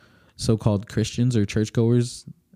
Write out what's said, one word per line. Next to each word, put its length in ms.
so-called 520
Christians 480
or 80
churchgoers, 800